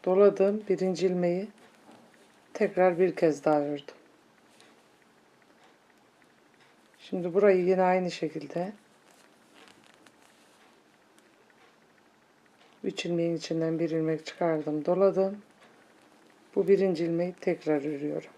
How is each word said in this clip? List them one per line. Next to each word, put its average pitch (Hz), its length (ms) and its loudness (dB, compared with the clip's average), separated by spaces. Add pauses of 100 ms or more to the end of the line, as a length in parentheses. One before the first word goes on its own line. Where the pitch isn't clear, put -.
Doladım. 202 640 4
Birinci 185 380 0
ilmeği 180 400 0 (1040)
tekrar 185 460 2
bir 180 160 2
kez 151 300 0
daha 151 160 4
ördüm. 143 340 -6 (3000)
Şimdi 180 340 -6
burayı 190 320 4
yine 185 160 2
aynı 185 300 2
şekilde 170 600 -8 (4000)
üç - 220 -6
ilmeğin 170 320 -2
içinden 165 420 -2
bir 165 100 -2
ilmek 160 360 -2
çıkardım, 151 600 -2
doladım. 190 520 2 (1160)
Bu 190 120 0
birinci 185 360 2
ilmeği 170 380 -2
tekrar 156 380 -2
örüyorum. 147 580 -6